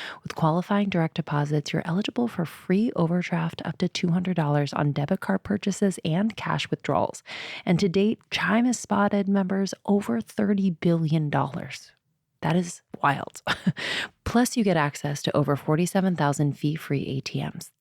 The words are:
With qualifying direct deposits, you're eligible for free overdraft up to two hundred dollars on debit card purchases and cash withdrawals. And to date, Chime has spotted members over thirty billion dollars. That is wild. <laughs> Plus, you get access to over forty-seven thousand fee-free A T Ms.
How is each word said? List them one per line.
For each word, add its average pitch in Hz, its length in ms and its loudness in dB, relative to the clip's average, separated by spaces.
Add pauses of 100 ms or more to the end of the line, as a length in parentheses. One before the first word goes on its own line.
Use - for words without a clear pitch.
(240)
With - 120 -12
qualifying 180 540 0
direct 165 260 0
deposits, 147 580 -2
you're 160 120 0
eligible 214 420 0
for 175 180 -2
free 202 500 0
overdraft 170 720 0
up - 140 -6
to 180 100 0
two - 200 -2
hundred 180 280 0
dollars 147 340 2
on 147 220 0
debit 143 260 0
card - 240 -2
purchases 196 600 0
and 190 320 0
cash - 320 -2
withdrawals. - 520 0 (440)
And 175 140 4
to 190 100 4
date, 202 300 2 (120)
Chime 208 340 2
has 247 140 0
spotted 202 480 0
members 196 460 0 (120)
over 208 360 2
thirty 196 480 0
billion 160 600 2
dollars. 139 600 -4 (500)
That 160 140 0
is 175 260 -2 (220)
wild. - 380 -2 (420)
<laughs> - 400 -8
Plus, - 320 2
you 233 80 2
get 185 140 4
access 143 460 -2
to - 120 0
over 143 220 2
forty-seven 175 580 2
thousand 147 420 2
fee-free 147 460 -2
A 135 160 -4
T - 220 -6
Ms. - 400 -10